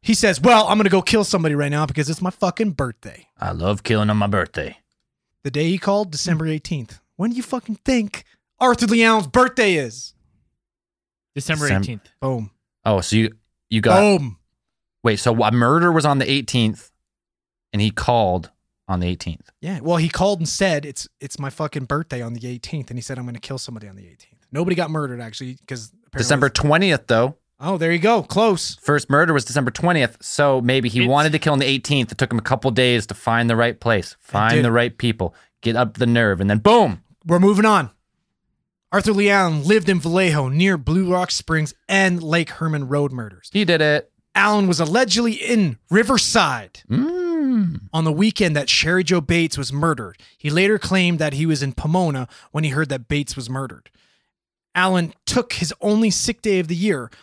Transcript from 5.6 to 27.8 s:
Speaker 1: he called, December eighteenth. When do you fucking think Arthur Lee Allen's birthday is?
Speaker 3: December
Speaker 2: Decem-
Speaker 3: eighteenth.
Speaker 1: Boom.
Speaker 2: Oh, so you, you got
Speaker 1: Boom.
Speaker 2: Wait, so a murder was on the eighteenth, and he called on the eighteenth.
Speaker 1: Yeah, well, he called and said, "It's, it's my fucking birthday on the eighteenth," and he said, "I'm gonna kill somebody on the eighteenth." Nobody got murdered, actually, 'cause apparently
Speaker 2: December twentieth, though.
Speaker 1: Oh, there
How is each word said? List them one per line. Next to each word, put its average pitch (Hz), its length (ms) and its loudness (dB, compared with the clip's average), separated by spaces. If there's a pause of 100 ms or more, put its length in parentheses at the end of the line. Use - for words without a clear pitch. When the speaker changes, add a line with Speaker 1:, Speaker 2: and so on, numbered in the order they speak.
Speaker 1:
he 190 100 -2
called, 202 320 -2
December 160 360 -4
eighteenth. 151 520 -8 (160)
When 214 160 -2
do 233 60 -4
you 247 60 -6
fucking 233 320 -8 (100)
think 233 400 -2 (340)
Arthur 240 280 4
Lee 226 160 4
Allen's 220 240 4
birthday 247 480 2
is? 123 380 -6 (1200)
Speaker 3:
December 147 340 -4
Speaker 2:
Decem- 95 120 2
Speaker 3:
eighteenth. 104 280 -8 (120)
Speaker 1:
Boom. 123 300 -4 (340)
Speaker 2:
Oh, 101 160 2
so 104 140 -4
you, 110 140 2 (400)
you 113 120 0
got 180 180 6
Speaker 1:
Boom. 175 380 2 (680)
Speaker 2:
Wait, 110 140 2
so 117 160 0 (100)
a 107 80 4
murder 143 400 4
was 156 140 2
on 143 140 2
the 135 100 0
eighteenth, 120 600 -2 (800)
and 101 100 -2
he 107 100 2
called 101 600 -2 (360)
on 92 120 -4
the 87 80 -4
eighteenth. - 440 -10 (100)
Speaker 1:
Yeah, 165 200 -8
well, 165 160 -2
he 160 120 0
called 190 300 -2
and 160 100 -6
said, 156 360 -2
"It's, - 220 -14 (140)
it's 139 180 -14
my 139 100 -8
fucking 147 360 -8
birthday 139 360 -6
on 117 120 -10
the 120 140 -12
eighteenth," 123 420 -10
and 123 80 -10
he 120 40 -10
said, 131 180 -10
"I'm 123 60 -10
gonna 120 140 -12
kill 135 200 -12
somebody 107 280 -16
on 95 80 -20
the 98 120 -20
eighteenth." - 440 -20
Nobody 175 240 -2
got 165 140 -2
murdered, 139 320 -6
actually, 127 360 -14 (100)
'cause 117 220 -12 (180)
apparently - 100 -14
Speaker 2:
December 135 320 2
twentieth, 160 580 2
though. 123 300 2 (240)
Speaker 1:
Oh, 175 160 -4
there 165 140 -2